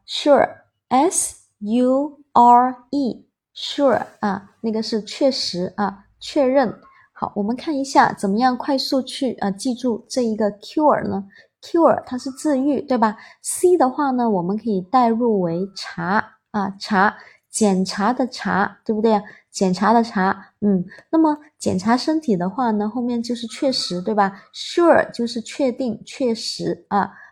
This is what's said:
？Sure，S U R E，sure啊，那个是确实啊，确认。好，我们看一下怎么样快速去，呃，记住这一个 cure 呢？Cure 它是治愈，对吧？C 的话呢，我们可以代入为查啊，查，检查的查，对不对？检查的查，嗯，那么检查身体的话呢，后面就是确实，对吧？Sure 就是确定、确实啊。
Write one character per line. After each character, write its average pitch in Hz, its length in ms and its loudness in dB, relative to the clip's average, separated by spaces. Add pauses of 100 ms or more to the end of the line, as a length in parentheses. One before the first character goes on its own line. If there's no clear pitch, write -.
？Sure，S - 1300 0 (240)
U 254 600 0 (120)
R 240 440 6 (160)
E，sure - 1120 -2 (160)
啊， 196 300 -4 (100)
那 226 100 -4
个 220 120 -2
是 220 180 -4
确 269 300 0
实 180 440 -6
啊， 196 300 -4 (140)
确 - 260 0
认。 254 340 0 (320)
好， - 240 -10
我 202 80 -4
们 226 120 -2
看 294 220 -6
一 277 60 -2
下 269 300 2
怎 202 160 -4
么 202 80 0
样 254 200 2
快 277 200 -2
速 269 240 -2
去， 254 400 -6
呃， 202 100 -2
记 233 220 -4
住 233 360 -4
这 262 140 -2
一 220 120 -2
个 208 160 0
cure 269 580 0
呢？ 196 160 -6 (360)
Cure 330 440 2
它 254 120 -8
是 269 140 -8
治 277 280 -2
愈， 269 220 0
对 254 160 -2
吧？ 220 200 0 (240)
C 359 360 2
的 262 120 4
话 269 220 -2
呢， 240 180 0
我 190 120 0
们 185 160 -2
可 233 120 -6
以 196 120 0
代 247 260 2
入 226 340 2
为 175 340 -2
查 - 600 -4 (140)
啊， 196 280 -4
查， 208 380 2 (320)
检 190 340 2
查 208 300 -2
的 254 140 -2
查， 196 580 -4
对 226 100 -2
不 214 60 -4
对？ 220 200 2 (300)
检 185 220 0
查 202 200 2
的 233 100 4
查， 196 580 -4
嗯， 196 220 2 (280)
那 320 80 4
么 302 180 2 (220)
检 196 180 -2
查 214 180 2
身 311 240 0
体 226 160 0
的 175 140 -2
话 233 220 -2
呢， 208 180 0
后 247 120 -6
面 240 200 -4
就 233 140 -4
是 233 120 -10
确 269 240 -2
实， 180 300 -4
对 214 140 -4
吧？ 196 280 0 (100)
Sure - 580 2
就 233 160 -4
是 233 140 -8
确 269 300 -2
定、 254 340 -6
确 240 300 -2
实 - 540 -8
啊。 196 220 -2 (200)